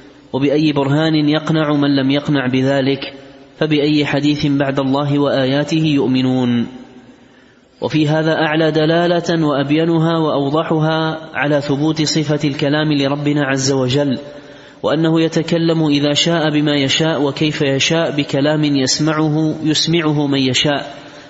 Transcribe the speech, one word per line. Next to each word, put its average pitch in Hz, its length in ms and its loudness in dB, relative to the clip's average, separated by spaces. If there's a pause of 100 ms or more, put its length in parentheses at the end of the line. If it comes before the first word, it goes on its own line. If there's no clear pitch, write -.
(320)
وبأي 147 400 0
برهان 143 420 0
يقنع 151 580 0
من 143 240 2
لم 135 140 0
يقنع 143 360 0
بذلك؟ 135 680 0 (440)
فبأي 151 480 0
حديث 147 400 0
بعد 139 340 0
الله 139 380 0
وآياته 143 680 0
يؤمنون؟ 127 840 0 (1120)
وفي 151 280 0
هذا 156 240 0
أعلى 156 380 0
دلالة 165 760 0
وأبينها 160 720 0
وأوضحها 156 1160 -2
على 143 260 0
ثبوت 151 420 0
صفة 147 460 0
الكلام 151 440 0
لربنا 143 520 0
عز 135 280 0
وجل، 135 460 0 (640)
وأنه 160 380 2
يتكلم 160 680 0
إذا 143 260 2
شاء 156 380 0
بما 147 260 2
يشاء 143 460 0
وكيف 147 400 -2
يشاء 139 540 0
بكلام 147 480 0
يسمعه، 151 1000 0
يسمعه 151 640 0
من 139 120 0
يشاء. 135 560 0 (360)